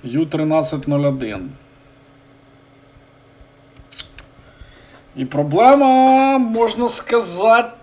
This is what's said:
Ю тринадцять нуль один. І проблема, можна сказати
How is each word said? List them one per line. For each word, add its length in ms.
Ю 240
тринадцять 600
нуль 180
один. 440
І 80
проблема, 1120
можна 500
сказати 840